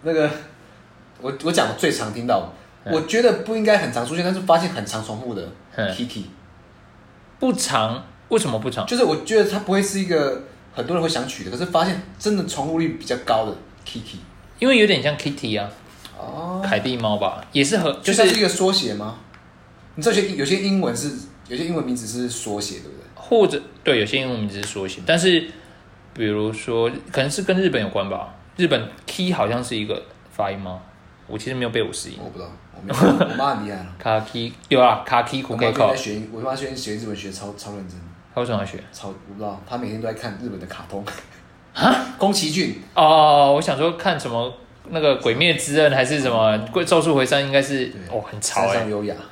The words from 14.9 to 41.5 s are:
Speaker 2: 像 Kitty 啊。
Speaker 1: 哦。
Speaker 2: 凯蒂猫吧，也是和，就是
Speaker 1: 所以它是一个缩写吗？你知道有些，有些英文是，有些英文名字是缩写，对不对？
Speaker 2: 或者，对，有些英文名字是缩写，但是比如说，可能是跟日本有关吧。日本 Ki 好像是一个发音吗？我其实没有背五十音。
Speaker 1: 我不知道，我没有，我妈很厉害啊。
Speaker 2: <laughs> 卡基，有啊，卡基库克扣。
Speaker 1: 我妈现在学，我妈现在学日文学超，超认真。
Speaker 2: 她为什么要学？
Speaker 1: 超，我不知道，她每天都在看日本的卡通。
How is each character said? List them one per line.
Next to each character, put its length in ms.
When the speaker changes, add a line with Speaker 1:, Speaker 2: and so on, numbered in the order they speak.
Speaker 2:
像 140
Kitty 440
啊。 80
Speaker 1:
哦。 440
Speaker 2:
凯 180
蒂 180
猫 180
吧， 260
也 120
是 140
和， 120
就 100
是 20
Speaker 1:
所 100
以 40
它 60
是 60
一 20
个 60
缩 220
写 220
吗？ 240
你 80
知 80
道 40
有 80
些， 140
有 80
些 120
英 240
文 140
是， 160
有 80
些 80
英 100
文 100
名 120
字 100
是 220
缩 320
写， 200
对 40
不 60
对？ 100
Speaker 2:
或 320
者， 140
对， 180
有 60
些 140
英 100
文 80
名 100
字 120
是 80
缩 180
写， 200
但 120
是 300
比 100
如 280
说， 380
可 120
能 80
是 120
跟 160
日 120
本 100
有 80
关 220
吧。 240
日 120
本 200
Ki 280
好 140
像 160
是 100
一 120
个 160
发 200
音 80
吗？ 220
我 120
其 80
实 80
没 100
有 60
背 120
五 100
十 180
音。 120
Speaker 1:
我 60
不 100
知 60
道， 60
我 80
没 100
有， 60
我 60
妈 200
很 100
厉 40
害 80
啊。 140
Speaker 2:
<laughs> 60
卡 220
基， 320
有 120
啊， 260
卡 160
基 200
库 140
克 160
扣。 120
Speaker 1:
我 40
妈 80
现 180
在 60
学， 20
我 80
妈 160
现 120
在 80
学 200
日 100
文 100
学 160
超， 240
超 160
认 160
真。 100
Speaker 2:
她 60
为 60
什 60
么 60
要 60
学？ 140
Speaker 1:
超， 160
我 60
不 20
知 80
道， 240
她 120
每 100
天 120
都 60
在 80
看 280
日 80
本 100
的 60
卡 220
通。 160